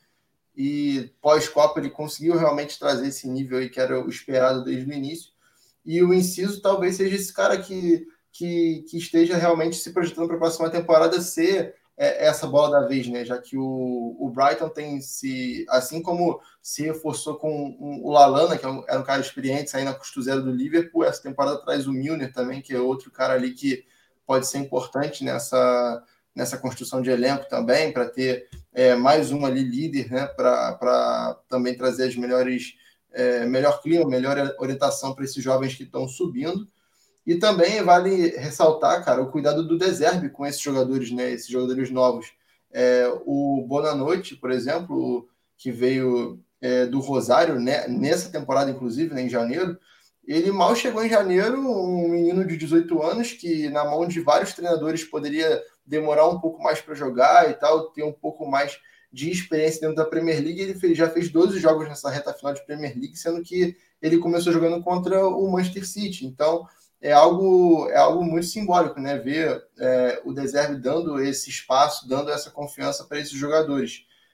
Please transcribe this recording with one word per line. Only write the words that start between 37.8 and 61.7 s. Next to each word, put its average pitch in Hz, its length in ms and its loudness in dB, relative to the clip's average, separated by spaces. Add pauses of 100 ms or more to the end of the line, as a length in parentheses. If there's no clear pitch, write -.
vale 180 540 6
ressaltar, 151 680 2
cara, 131 180 2
o 131 80 -6
cuidado 147 320 0
do 165 160 0
De 185 140 2
Zerbi 151 380 0
com 139 140 -10
esses 143 160 -6
jogadores, 131 500 -2
né? 123 200 -4
Esses 120 180 -8
jogadores 127 420 -2
novos. 127 420 2 (400)
É, 123 340 4 (200)
o 139 420 0
Bonanote, 147 680 -2
por 127 140 -6
exemplo, 127 800 -4 (280)
que - 140 -8
veio, 127 680 0 (220)
é, 127 240 2
do 123 120 -2
Rosário, 139 600 2
né? 131 260 -2
Nessa 135 440 -2
temporada, 135 400 -2
inclusive, 131 440 -4
né? 127 80 -4
Em 123 60 -4
janeiro, 127 500 -2 (480)
ele 165 240 0
mal 196 240 4
chegou 226 300 -2
em 226 40 0
janeiro, 208 520 2
um 185 480 -2
menino 170 380 2
de 160 100 -4
dezoito 160 460 2
anos 214 300 -2
que, 160 360 -4
na 147 160 0
mão 160 240 -2
de 175 120 -4
vários 147 340 2
treinadores, 165 500 -2
poderia 151 580 -2 (240)
demorar 151 400 4
um 175 140 0
pouco 165 220 -6
mais 151 180 0
pra 151 140 -14
jogar 131 540 6
e - 60 -2
tal, 160 360 2
ter 151 120 -10
um 151 100 -4
pouco 156 340 -10
mais 139 320 -2 (340)
de 139 180 -6
experiência 156 520 -2
dentro 156 140 -2
da 156 80 2
Premier 160 380 0
League. 170 180 -6
Ele 190 140 -4
fez, 170 220 2
já 160 140 2
fez 170 200 -2
doze 180 300 4
jogos 156 280 4